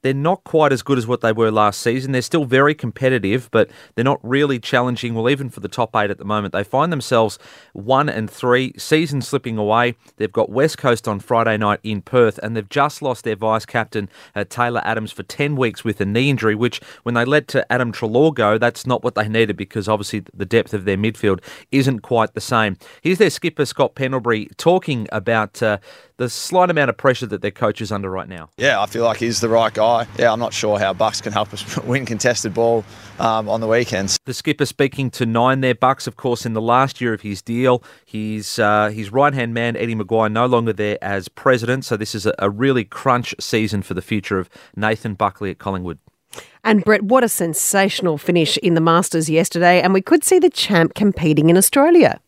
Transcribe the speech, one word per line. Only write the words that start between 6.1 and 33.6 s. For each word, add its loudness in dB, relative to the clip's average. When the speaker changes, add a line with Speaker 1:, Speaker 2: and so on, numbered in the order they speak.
Speaker 1:
at -6
the -14
moment. -2
They -2
find -2
themselves 0
one 0
and -6
three, 0
season -2
slipping -4
away. 0
They've -4
got 0
West 0
Coast 0
on -4
Friday 0
night 0
in -6
Perth, 2
and -6
they've -8
just -2
lost -4
their -4
vice -2
captain, -4
uh, -4
Taylor -2
Adams, -4
for -14
ten -4
weeks -2
with -4
a 0
knee 0
injury, 0
which -2
when -4
they 2
let 0
to -2
Adam 0
Treloar 2
go, 2
that's -2
not -2
what -2
they -2
needed 2
because -8
obviously -2
the -8
depth 0
of -4
their 0
midfield 0
isn't 0
quite 0
the -6
same. 0
Here's 0
their 6
skipper, -4
Scott 0
Pendlebury, -2
talking 0
about, -2
uh, 0
the -4
slight 2
amount 2
of -2
pressure 0
that -6
their -2
coach -4
is -8
under -6
right -8
now. -16
Speaker 2:
Yeah, 0
I 0
feel -4
like 0
he's -2
the 0
right 2
guy. 0
Yeah, 4
I'm -4
not -6
sure 0
how 0
Bucks -2
can -8
help -4
us -12
<laughs> -8
win -2
contested -2
ball, 0
um, 0
on -2